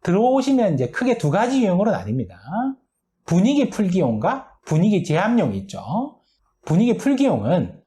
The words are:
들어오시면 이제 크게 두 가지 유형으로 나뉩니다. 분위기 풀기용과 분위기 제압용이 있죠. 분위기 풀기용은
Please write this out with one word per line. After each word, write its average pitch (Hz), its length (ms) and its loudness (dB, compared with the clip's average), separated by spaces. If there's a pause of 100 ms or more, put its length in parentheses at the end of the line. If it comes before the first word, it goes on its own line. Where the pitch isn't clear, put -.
들어오시면 247 720 2
이제 151 160 -2
크게 247 280 -2
두 151 140 -2
가지 247 320 2
유형으로 196 280 2
나뉩니다. 107 440 -6 (880)
분위기 220 440 2
풀기용과 180 840 -2 (120)
분위기 180 380 2
제압용이 175 560 0
있죠. 202 600 -8 (440)
분위기 214 340 2
풀기용은 175 880 0